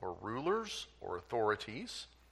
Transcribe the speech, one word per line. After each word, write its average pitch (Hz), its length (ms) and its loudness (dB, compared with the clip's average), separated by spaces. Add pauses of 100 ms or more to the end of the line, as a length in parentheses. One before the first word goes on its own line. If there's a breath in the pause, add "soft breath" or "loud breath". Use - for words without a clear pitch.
or 90 200 -4
rulers 156 680 0 (120)
or 90 160 -2
authorities. 110 920 0 (240 loud breath)